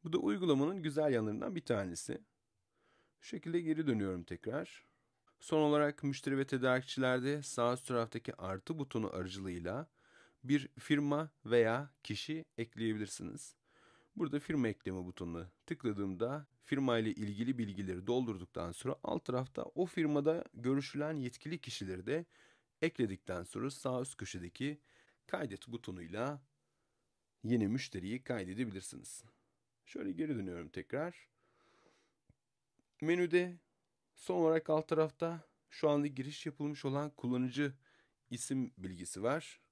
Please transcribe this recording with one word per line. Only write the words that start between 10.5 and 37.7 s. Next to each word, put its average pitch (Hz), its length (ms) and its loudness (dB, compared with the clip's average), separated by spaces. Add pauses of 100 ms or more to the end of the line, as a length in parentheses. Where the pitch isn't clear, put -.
firma 147 520 2 (140)
veya 117 460 4 (120)
kişi 151 420 -6 (140)
ekleyebilirsiniz. 110 1000 -4 (600)
Burada 143 240 0
firma 139 280 2
ekleme 92 360 -2
butonuna 87 460 -6 (160)
tıkladığımda 113 800 -2 (200)
firma 135 320 4
ile 110 120 2
ilgili 107 480 -2
bilgileri 95 480 -4
doldurduktan 98 680 0
sonra - 320 -4
alt - 200 -2
tarafta 131 380 -2
o - 240 -2
firmada 156 580 2 (100)
görüşülen 139 640 0
yetkili 143 420 -6
kişileri 95 480 -6
de 156 180 0 (580)
ekledikten 98 600 -2
sonra 113 280 -6
sağ 127 300 -2
üst - 160 -6
köşedeki 104 640 -6 (460)
kaydet 120 420 -6
butonuyla 117 720 -6 (1040)
yeni 110 240 4
müşteriyi 113 560 -4
kaydedebilirsiniz. 101 1000 -6 (600)
Şöyle - 280 -6
geri 156 240 -2
dönüyorum 87 320 -6
tekrar. - 600 -6 (1700)
Menüde 175 580 2 (560)
son - 220 -4
olarak 160 340 6
alt 156 180 4
tarafta 160 520 2 (300)
şu - 180 2
anda 147 180 6
giriş 139 400 -6
yapılmış 147 380 -4
olan 143 260 0
kullanıcı 127 640 0 (560)